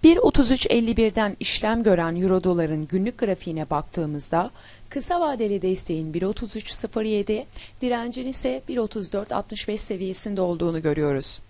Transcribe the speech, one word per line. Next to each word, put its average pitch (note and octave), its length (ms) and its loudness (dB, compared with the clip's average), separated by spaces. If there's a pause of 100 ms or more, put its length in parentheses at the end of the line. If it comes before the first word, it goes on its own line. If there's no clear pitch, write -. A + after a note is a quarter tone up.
Bir E4 140 10
otuz C#4+ 340 6
üç C4 180 2
elli A#3 280 2
birden A3 420 2
işlem A3+ 440 0
gören E3+ 320 4
Euro F#3 280 2
doların D#3+ 440 0
günlük G3 300 -2
grafiğine F3 520 -4
baktığımızda D#3 800 -2 (380)
kısa F4 320 -2
vadeli A3 400 -2
desteğin D#3+ 520 -2
bir E3+ 80 -2
otuz G#3 340 -4
üç G#3+ 160 -8
sıfır - 320 -4
yedi, G#3+ 420 -2 (360)
direncin A#3+ 440 -4
ise C4 420 -2
bir B3+ 100 -4
otuz G#3+ 360 -4
dört G3+ 180 -4
altmış - 360 -4
beş G#3 140 -2
seviyesinde F#3+ 600 -2
olduğunu E3+ 400 0
görüyoruz. D3 580 0 (100)